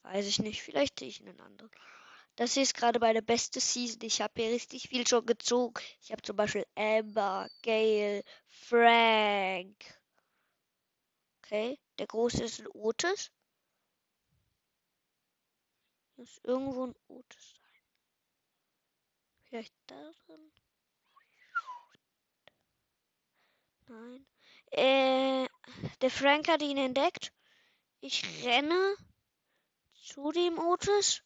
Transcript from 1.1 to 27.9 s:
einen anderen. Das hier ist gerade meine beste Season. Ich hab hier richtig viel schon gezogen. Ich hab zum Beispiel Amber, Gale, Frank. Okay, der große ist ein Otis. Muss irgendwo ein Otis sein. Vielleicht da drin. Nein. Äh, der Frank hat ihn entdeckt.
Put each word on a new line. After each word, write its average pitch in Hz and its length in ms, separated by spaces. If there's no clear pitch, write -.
einen 202 220
anderen. 208 280
Das 233 180
hier 269 100
ist 262 100
gerade 233 280
meine 226 200
beste 240 380
Season. 240 420
Ich 220 200
hab 208 160
hier 226 120
richtig 240 380
viel 247 180
schon 240 200
gezogen. 233 580
Ich - 140
hab - 120
zum 202 120
Beispiel 208 360
Amber, 214 760
Gale, 214 600
Frank. 214 1300
Okay, 220 380
der - 100
große 233 380
ist - 140
ein 214 100
Otis. 277 600
Muss 240 280
irgendwo 262 420
ein 247 100
Otis - 460
sein. - 280
Vielleicht 226 300
da 302 240
drin. 311 280
Nein. 247 380
Äh, 262 760
der 262 120
Frank 285 360
hat 320 140
ihn 285 160
entdeckt. 269 560